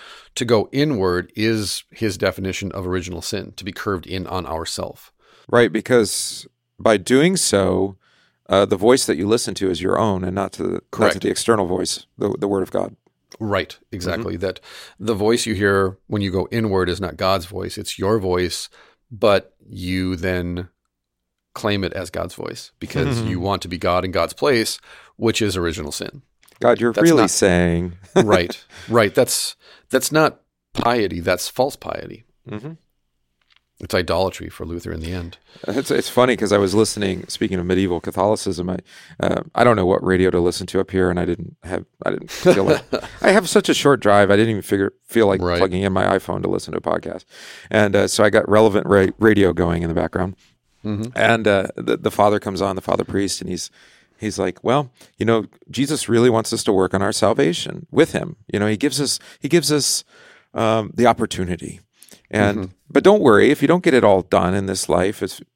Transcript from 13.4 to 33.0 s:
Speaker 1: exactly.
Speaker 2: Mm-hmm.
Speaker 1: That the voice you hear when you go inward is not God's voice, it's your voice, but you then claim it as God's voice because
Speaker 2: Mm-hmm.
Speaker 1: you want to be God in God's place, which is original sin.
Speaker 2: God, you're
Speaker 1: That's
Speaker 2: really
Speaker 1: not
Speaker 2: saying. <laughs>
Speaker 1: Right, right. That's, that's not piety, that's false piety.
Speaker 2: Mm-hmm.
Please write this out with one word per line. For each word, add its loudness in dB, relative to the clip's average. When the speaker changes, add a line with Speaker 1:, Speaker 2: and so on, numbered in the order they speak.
Speaker 1:
exactly. -6
Speaker 2:
Mm-hmm. -10
Speaker 1:
That -6
the -2
voice 0
you -2
hear 2
when -2
you -2
go -2
inward 0
is -4
not -8
God's 0
voice, -10
it's -10
your 0
voice, -2
but 0
you -4
then -4
claim -4
it -4
as -8
God's -8
voice -12
because -4
Speaker 2:
Mm-hmm. -4
Speaker 1:
you -4
want -2
to -12
be -8
God 0
in -6
God's -2
place, 0
which 0
is 0
original -4
sin. -12
Speaker 2:
God, 2
you're 2
Speaker 1:
That's 0
Speaker 2:
really 6
Speaker 1:
not 4
Speaker 2:
saying. 2
<laughs> -6
Speaker 1:
Right, 0
right. 2
That's, 0
that's 0
not 2
piety, 0
that's -2
false -2
piety. -12
Speaker 2:
Mm-hmm. -12